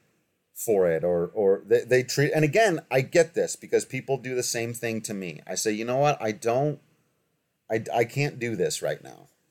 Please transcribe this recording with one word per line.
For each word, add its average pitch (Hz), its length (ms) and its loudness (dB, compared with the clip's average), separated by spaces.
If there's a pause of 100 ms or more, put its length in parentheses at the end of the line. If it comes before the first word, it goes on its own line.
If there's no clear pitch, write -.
(540)
for 95 360 2
it, 80 140 0
or, 87 280 2
or 98 320 4
they, 113 200 4
they 127 180 4
treat, 143 320 0
and 156 100 4
again, 180 360 2 (100)
I 131 100 2
get 165 320 2
this 92 240 -2
because 107 300 0
people 131 320 -4
do 127 160 -8
the 123 80 -2
same 117 320 -4
thing 113 280 -4
to 110 120 -8
me. 90 320 -8
I 90 80 -8
say, 107 180 -2
"You 110 140 -4
know 123 100 -2
what? 143 240 2
I 110 120 -2
don't, 123 480 -2 (920)
I, 113 120 -2 (120)
I 117 100 2
can't 139 340 -4
do 117 180 -6
this 85 260 -2
right 76 200 -4
now." 50 260 -20 (220)